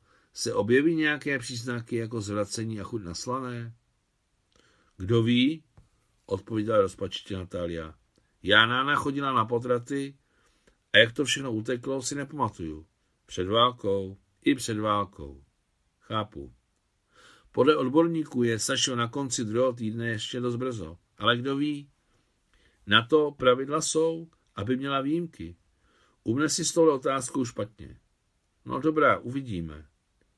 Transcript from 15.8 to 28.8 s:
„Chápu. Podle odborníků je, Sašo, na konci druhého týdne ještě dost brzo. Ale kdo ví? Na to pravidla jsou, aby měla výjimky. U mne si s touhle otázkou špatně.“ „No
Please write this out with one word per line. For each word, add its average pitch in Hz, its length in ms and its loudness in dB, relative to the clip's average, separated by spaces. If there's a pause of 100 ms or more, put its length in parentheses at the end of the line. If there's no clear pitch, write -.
„Chápu. 101 540 -8 (960)
Podle 143 240 6
odborníků 151 640 2
je, 113 160 2
Sašo, 127 380 0
na 117 120 0
konci 131 360 -4
druhého 120 280 0
týdne 117 360 -6
ještě 117 320 -6
dost 123 160 -2
brzo. 110 420 -8 (200)
Ale 117 180 2
kdo 135 200 -4
ví? 143 340 -4 (960)
Na 110 200 6
to 151 240 6
pravidla 135 500 2
jsou, 165 500 -2 (240)
aby 104 220 -2
měla 139 240 -2
výjimky. 147 560 -4 (640)
U 113 120 0
mne 147 140 0
si 160 160 -2
s - 80 -2
touhle 160 220 6
otázkou 135 500 -2
špatně.“ - 560 -10 (640)
„No 127 160 -4